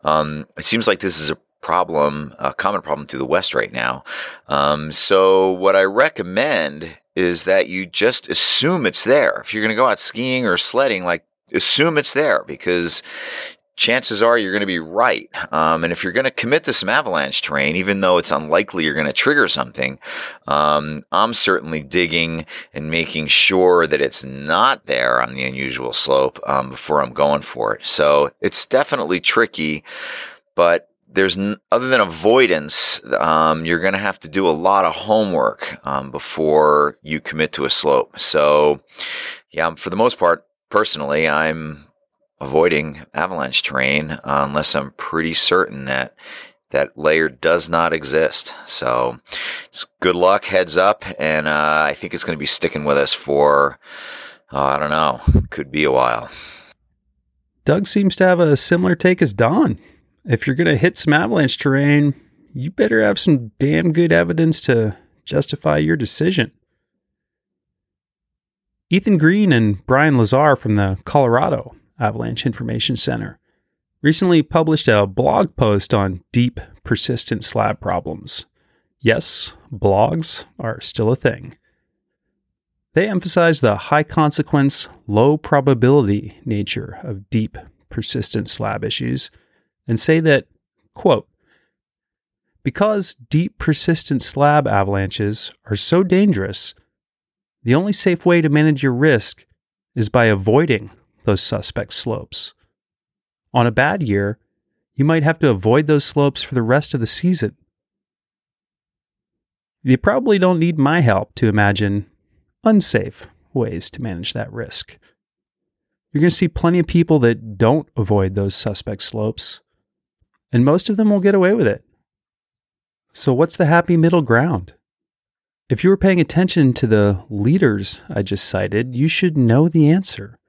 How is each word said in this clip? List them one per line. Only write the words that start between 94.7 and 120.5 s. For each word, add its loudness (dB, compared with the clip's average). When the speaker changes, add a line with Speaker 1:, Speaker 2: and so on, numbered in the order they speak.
Speaker 2:
are -4
so 2
dangerous, 0
the 2
only 0
safe 0
way 6
to 2
manage 2
your 2
risk 0
is 0
by 2
avoiding 2
those 0
suspect -4
slopes. -4
On 2
a 0
bad 0
year, -2
you 0
might 2
have 0
to 4
avoid 2
those 2
slopes 0
for -8
the 2
rest 0
of -4
the -2
season. 0
You 4
probably 2
don't 4
need 0
my 2
help 2
to 0
imagine 0
unsafe 2
ways -2
to -14
manage -8
that -8
risk. -8
You're 0
gonna 4
see 2
plenty 0
of 0
people 2
that 0
don't 2
avoid 0
those -2
suspect -6
slopes, -6